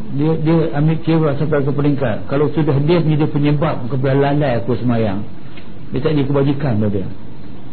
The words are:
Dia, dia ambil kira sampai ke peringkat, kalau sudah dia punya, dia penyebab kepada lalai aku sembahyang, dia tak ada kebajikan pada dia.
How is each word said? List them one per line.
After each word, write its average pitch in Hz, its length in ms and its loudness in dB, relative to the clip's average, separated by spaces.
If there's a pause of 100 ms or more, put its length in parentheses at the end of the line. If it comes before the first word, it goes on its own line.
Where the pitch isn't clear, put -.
(180)
Dia, 151 140 2 (100)
dia 160 160 2 (240)
ambil 160 240 2
kira 160 320 2
sampai 147 240 0
ke 135 80 0
peringkat, 139 560 0
kalau 143 240 0
sudah 156 320 0
dia 165 160 4
punya, 151 240 2
dia 147 80 0
penyebab 147 560 0
kepada 135 320 0
lalai 139 400 2
aku 113 240 -2
sembahyang, 113 400 0 (720)
dia 135 80 0
tak 156 160 0
ada 143 80 2
kebajikan 139 560 0
pada 107 80 0
dia. 98 180 -2 (640)